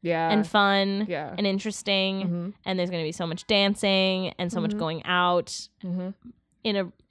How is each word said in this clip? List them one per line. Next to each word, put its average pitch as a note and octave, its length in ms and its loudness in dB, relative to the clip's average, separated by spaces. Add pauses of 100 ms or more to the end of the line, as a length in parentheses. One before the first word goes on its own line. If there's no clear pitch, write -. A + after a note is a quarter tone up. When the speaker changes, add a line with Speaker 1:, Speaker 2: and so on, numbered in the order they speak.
Speaker 1:
Yeah. E3 300 0
Speaker 2:
and G#3 120 4
fun G3 640 2
Speaker 1:
Yeah. D3+ 300 -6
Speaker 2:
and G#3 80 0
interesting, G3 760 0
Speaker 1:
Mm-hmm. F3 260 -2 (160)
Speaker 2:
and F#3+ 120 -2
there's F3+ 140 0
gonna E3 140 -4
be D#3 80 -4
so F3 120 -6
much E3 220 -6
dancing F#3+ 920 2
and F3+ 140 -4
so F3 100 -2
much E3 120 0
Speaker 1:
Mm-hmm. G#3 80 -4
Speaker 2:
going D#3+ 240 -4
out F3+ 420 2 (380)
Speaker 1:
Mm-hmm. F3+ 240 -4 (560)
Speaker 2:
in G#3+ 120 0
a, F#3+ 160 -2 (180)